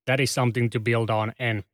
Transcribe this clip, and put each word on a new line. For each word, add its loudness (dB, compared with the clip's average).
that 2
is 2
something 0
to -4
build 0
on, 0
and -4